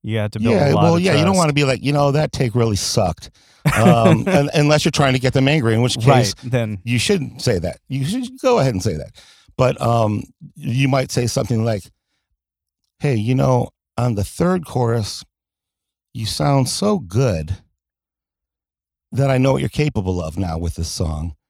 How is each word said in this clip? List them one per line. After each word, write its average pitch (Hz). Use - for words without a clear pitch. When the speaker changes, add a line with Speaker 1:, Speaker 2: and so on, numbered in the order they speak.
Speaker 1:
You 110
have 107
to 113
build 117
Speaker 2:
Yeah, 143
Speaker 1:
a 147
lot 160
Speaker 2:
well, 165
Speaker 1:
of 170
Speaker 2:
yeah, 185
you -
don't 165
Speaker 1:
trust. 190
Speaker 2:
wanna 160
be 143
like, 131
"You 143
know, 143
that 147
take 123
really 113
sucked." -
Um, 160
Speaker 1:
<laughs> -
Speaker 2:
un-, 147
unless 151
you're 165
trying 139
to 131
get 123
them 135
angry, 139
in 113
which 123
Speaker 1:
Right, 123
Speaker 2:
case -
Speaker 1:
then 117
Speaker 2:
you 117
shouldn't 135
say 104
that. 82
You 135
should 233
go 247
ahead 135
and 92
say 92
that. 71
But, 131
um, 113
you 135
might 131
say 123
something 113
like, 113
Hey, 143
you 113
know, 127
on 120
the 101
third 175
chorus, 117
you 113
sound 139
so 208
good 95
that 139
I 131
know 131
what 135
you're 135
capable 95
of 80
now 85
with 82
this 82
song. 80